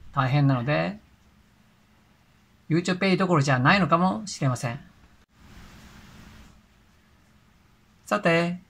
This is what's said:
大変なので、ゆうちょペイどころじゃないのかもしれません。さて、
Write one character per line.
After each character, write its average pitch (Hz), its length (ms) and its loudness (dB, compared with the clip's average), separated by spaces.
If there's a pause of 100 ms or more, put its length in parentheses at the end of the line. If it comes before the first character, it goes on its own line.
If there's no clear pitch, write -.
(140)
大 135 160 -2
変 143 180 2
な 135 60 2
の 120 100 -2
で、 160 380 -4 (1700)
ゆ 156 120 0
う - 20 0
ち 185 120 -2
ょ - 20 -2
ペ 190 180 0
イ 175 40 4
ど 190 100 0
こ 175 80 2
ろ 143 80 2
じ 143 80 0
ゃ 123 80 2
な 147 160 4
い 208 40 2
の 175 80 2
か 165 120 2
も 202 260 -2
し - 160 -14
れ 143 80 0
ま 123 60 -2
せ 117 160 -6
ん。 - 80 -12 (3250)
さ 208 140 -2
て、 170 400 0 (100)